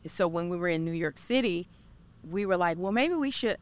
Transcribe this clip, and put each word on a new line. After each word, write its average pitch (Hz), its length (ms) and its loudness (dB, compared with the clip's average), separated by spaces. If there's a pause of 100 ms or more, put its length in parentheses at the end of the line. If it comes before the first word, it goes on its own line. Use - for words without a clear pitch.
so 175 220 0
when 170 220 -2
we 180 80 -2
were 175 100 0
in 165 160 0
New 165 80 -2
York 165 240 -2
City, 220 500 0 (640)
we 196 160 -2
were 190 140 4
like, 175 180 2
"Well, 190 160 -2
maybe 285 220 2
we 285 160 0
should 233 320 0